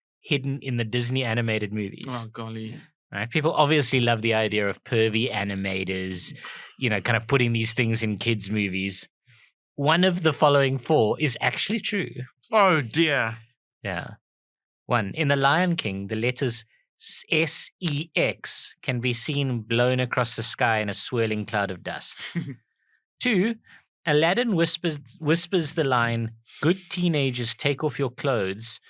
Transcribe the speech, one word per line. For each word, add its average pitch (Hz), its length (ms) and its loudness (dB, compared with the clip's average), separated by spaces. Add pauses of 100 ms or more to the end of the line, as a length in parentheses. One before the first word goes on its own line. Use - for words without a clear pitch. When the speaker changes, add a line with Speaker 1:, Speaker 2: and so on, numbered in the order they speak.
(220)
Speaker 1:
hidden 139 400 0
in 123 160 -2
the 117 60 0
Disney 120 400 -2
animated 110 500 0
movies. 104 340 -6
Speaker 2:
Oh, 120 240 -6
golly. 113 440 -10 (360)
Speaker 1:
Right? 107 160 -4
People 151 240 0
obviously 143 480 4
love 117 220 2
the 113 100 2
idea 107 360 2
of - 160 -6
pervy 113 460 0
animators, 95 1040 -4 (460)
you 127 100 -2
know, 104 140 0
kind 120 160 2
of 110 100 -4
putting 120 240 4
these 113 220 0
things 113 280 0
in 107 140 -2
kids' 101 340 -2
movies. 98 560 -2 (720)
One 156 260 4
of 180 200 2
the 160 100 4
following 139 460 4
four 120 420 2
is 139 220 0
actually 196 380 -2
true. 202 280 -4 (420)
Speaker 2:
Oh, 190 300 6
dear. 127 560 0 (460)
Speaker 1:
Yeah. 92 300 -6 (720)
One, 110 280 0
in 151 140 0
The 139 80 4
Lion 165 400 2
King, 98 320 -4
the 110 80 -4
letters 120 480 -2 (340)
s-, - 320 -10
S - 400 0 (100)
E 160 360 -2
X - 680 -4
can 127 180 -2
be 123 120 -2
seen 135 480 -2
blown 120 400 2
across 123 360 0
the 113 60 -4
sky 113 360 0
in 104 100 -2
a 101 60 -4
swirling 110 500 -2
cloud 101 260 0
of 90 120 -10
dust. - 360 -10 (160)
Speaker 2:
<laughs> - 840 -12
Speaker 1:
Two, 226 360 2 (500)
Aladdin 175 500 2
whispers, 160 420 0 (220)
whispers 160 540 0
the 156 100 0
line, 117 480 2 (300)
"Good 185 160 2 (120)
teenagers, 135 640 0
take 143 300 -2
off 143 140 -2
your 131 120 0
clothes," 110 800 -2